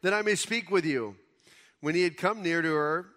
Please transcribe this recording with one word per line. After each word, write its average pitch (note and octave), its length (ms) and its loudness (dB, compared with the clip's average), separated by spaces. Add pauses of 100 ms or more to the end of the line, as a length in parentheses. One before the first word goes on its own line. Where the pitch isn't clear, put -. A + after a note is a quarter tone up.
that F#3+ 120 2
I G#3 80 0
may G#3 120 2
speak G#3+ 360 -4
with F#3 140 2
you.'" A#2 320 -2 (640)
When D3+ 140 -2
he F3+ 80 4
had E3+ 140 0
come G#3 260 -2
near E3+ 200 0
to D#3+ 100 0
her, D#3 340 0 (100)